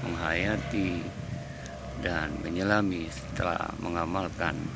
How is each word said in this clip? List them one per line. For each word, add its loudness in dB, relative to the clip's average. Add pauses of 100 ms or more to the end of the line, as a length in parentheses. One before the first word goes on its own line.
menghayati 2 (1000)
dan 0
menyelami 4
setelah 0
mengamalkan 0 (180)